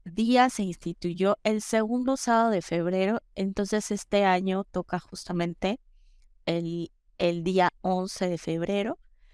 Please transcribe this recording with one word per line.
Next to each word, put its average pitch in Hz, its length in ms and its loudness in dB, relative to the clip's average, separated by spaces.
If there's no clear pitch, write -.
día 226 440 4
se 220 160 -2
instituyó 175 800 -2
el 214 160 0
segundo 240 560 0
sábado 233 340 2
de 185 120 0
febrero, 185 580 0
entonces 202 560 -2
este 202 320 2
año 190 400 2
toca - 340 -6
justamente 175 800 -4
el, 170 460 -4
el 170 260 0
día 185 260 4
once 185 440 -2
de 175 120 -2
febrero. 202 600 -4